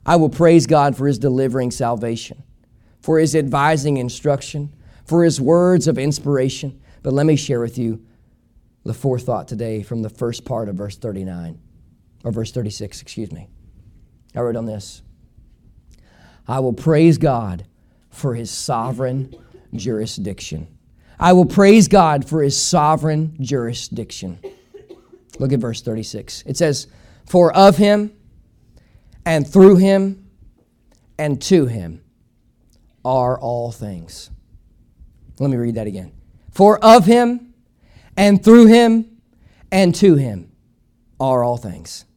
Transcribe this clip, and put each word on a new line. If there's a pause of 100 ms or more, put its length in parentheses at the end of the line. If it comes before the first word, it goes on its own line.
I
will
praise
God
for
his
delivering
salvation, (580)
for
his
advising
instruction, (320)
for
his
words
of
inspiration. (240)
But
let
me
share
with
you (800)
the
fourth
thought
today
from
the
first
part
of
verse
thirty-nine, (640)
or
verse
thirty-six,
excuse
me. (880)
I
wrote
on
this, (1500)
"I
will
praise
God (460)
for
his
sovereign (400)
jurisdiction." (520)
I
will
praise
God
for
his
sovereign
jurisdiction. (1000)
Look
at
verse
thirty-six.
It
says, (380)
"For
of
him, (1120)
and
through
him, (920)
and
to
him (1000)
are
all
things." (1080)
Let
me
read
that
again. (400)
"For
of
him, (640)
and
through
him, (640)
and
to
him (720)
are
all
things." (120)